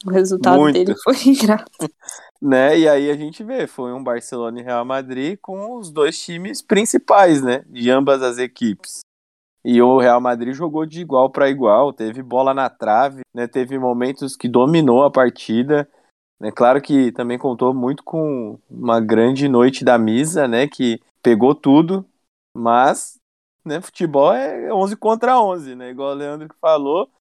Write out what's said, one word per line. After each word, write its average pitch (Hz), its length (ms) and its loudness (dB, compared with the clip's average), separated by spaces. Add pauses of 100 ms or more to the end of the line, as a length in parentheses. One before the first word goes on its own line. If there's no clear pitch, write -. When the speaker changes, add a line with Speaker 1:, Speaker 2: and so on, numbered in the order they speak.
Speaker 1:
O 190 40 -8
resultado 185 500 2
Speaker 2:
Muito. 147 140 4
Speaker 1:
dele 185 200 0 (100)
foi 262 120 2
<laughs> - 100 -4
ingrato. 220 600 0 (540)
Speaker 2:
Né? 139 380 4
E 160 80 4
aí 143 220 2
a 147 60 -2
gente 151 280 -12
vê, 226 220 -8
foi 123 280 -10
um 131 100 -12
Barcelona 120 560 -8
e 120 40 -16
Real 120 200 -4
Madrid 135 580 -8
com 202 360 -14
os 196 120 -16
dois 151 300 -2
times 180 420 -12
principais, 202 800 4
né? 127 280 -2
De 120 200 -2
ambas 135 320 4
as 123 160 -4
equipes. 120 600 -6 (640)
E 120 180 4
o 127 180 6
Real 123 200 4
Madrid 123 340 -4
jogou 156 320 -6
de 156 140 -12
igual 135 300 0
pra 139 200 0
igual, 131 440 2
teve 113 280 -10
bola 131 320 -2
na 135 160 -4
trave, 131 520 -2 (120)
né? 120 140 -6
Teve 131 320 -6
momentos 127 560 -4
que - 140 -8
dominou 131 540 4
a 139 80 2
partida. 131 760 0 (540)
É - 100 -8
claro 131 300 2
que 135 320 2
também 123 240 -6
contou 127 360 -2
muito 131 300 -4
com 131 560 -6 (100)
uma 120 300 -2
grande 117 480 2
noite 131 380 2
da 123 120 4
Misa, 131 500 0
né? 117 200 0
Que 117 320 -4 (240)
pegou 120 320 4
tudo, 165 500 2 (480)
mas, 120 640 0 (480)
né, 160 180 -8
futebol 160 520 0
é 254 400 -6
onze 202 220 -2
contra 226 440 0
onze, 175 360 -4
né? 127 140 -16
Igual 139 220 -8
o 139 40 -8
Leandro 147 340 -10
que - 120 -20
falou, 156 480 0 (120)